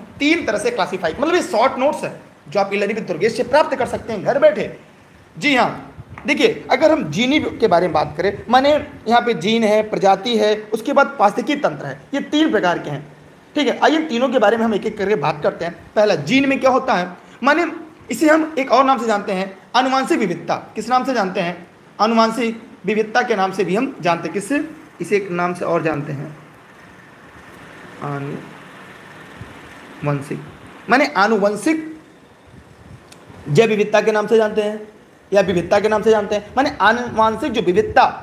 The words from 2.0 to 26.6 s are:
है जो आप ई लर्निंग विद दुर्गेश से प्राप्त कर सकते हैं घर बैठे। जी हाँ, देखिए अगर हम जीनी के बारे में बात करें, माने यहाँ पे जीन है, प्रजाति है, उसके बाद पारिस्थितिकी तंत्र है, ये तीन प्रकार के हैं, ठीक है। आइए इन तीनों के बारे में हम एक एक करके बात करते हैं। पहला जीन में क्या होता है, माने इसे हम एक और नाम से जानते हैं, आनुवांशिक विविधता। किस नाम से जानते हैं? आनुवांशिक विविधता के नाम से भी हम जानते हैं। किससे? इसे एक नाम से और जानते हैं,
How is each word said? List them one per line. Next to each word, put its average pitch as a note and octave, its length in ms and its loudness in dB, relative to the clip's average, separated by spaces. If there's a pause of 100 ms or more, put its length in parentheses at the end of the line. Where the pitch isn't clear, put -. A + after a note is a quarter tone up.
है C#3 160 -8 (300)
जो G3 100 -2
आप G3 140 0
ई G3+ 40 0
लर्निंग G3+ 220 -2
विद - 80 -10
दुर्गेश F#3 300 -2
से B3 60 0
प्राप्त D4 340 2
कर B3 80 0
सकते - 280 -8
हैं F#3 100 -8
घर B3 160 0
बैठे। D4 380 2 (600)
जी C4+ 180 2
हाँ, - 380 0 (340)
देखिए - 440 2
अगर D4+ 200 4
हम C#4 200 0
जीनी B3 280 2
के - 280 -2
बारे F3 200 4
में D#3 60 -4
बात D3+ 240 -2
करें, G3 320 -2
माने C4 200 4 (380)
यहाँ A#3 140 4
पे A#3 120 -2
जीन A3 300 0
है, G#3+ 260 4
प्रजाति G3 480 0
है, G#3+ 180 2 (180)
उसके C4+ 200 -4
बाद C4+ 260 2
पारिस्थितिकी B3 400 0
तंत्र D3 260 -4
है, C3 160 -12 (120)
ये C#4 80 -2
तीन D#4 300 0
प्रकार F3 280 0
के D3+ 100 -10
हैं, - 160 -8 (500)
ठीक C#4+ 120 2
है। G#3+ 120 -2
आइए C#4+ 180 4
इन D#4 100 -2
तीनों A#3 220 0
के B3 100 2
बारे G#3+ 180 4
में A3+ 80 0
हम A3 80 0
एक G3 120 -2
एक G#3+ 120 -6
करके G3+ 180 0
बात D#3 280 -2
करते F#3+ 220 -2
हैं। E3+ 100 -8 (200)
पहला G#3 200 4
जीन B3 340 2
में C4 100 0
क्या B3+ 120 4
होता B3+ 220 2
है, F3+ 140 0 (360)
माने D#4 220 2 (460)
इसे D#4 180 2
हम D#4 300 2
एक C4+ 120 0
और B3+ 140 6
नाम C4 140 2
से A#3 80 -4
जानते G#3 240 -2
हैं, F#3+ 260 -6 (180)
आनुवांशिक C4 440 0
विविधता। F3 360 -2 (200)
किस - 140 -8
नाम B3+ 160 2
से C4 80 -2
जानते G3 260 -2
हैं? F3 280 -6 (320)
आनुवांशिक A3+ 640 0 (240)
विविधता G#3+ 360 0
के A3+ 140 0
नाम F#3+ 160 -2
से F#3+ 120 -2
भी F3 120 -2
हम B3+ 260 -2
जानते E3+ 260 0
हैं। D#3+ 60 -8
किससे? C#4 360 -4 (320)
इसे F#3+ 140 -2
एक G3 160 -2
नाम F3 220 -2
से - 120 -8
और E3 180 0
जानते D3 300 -4
हैं, D#3 220 -10 (3750)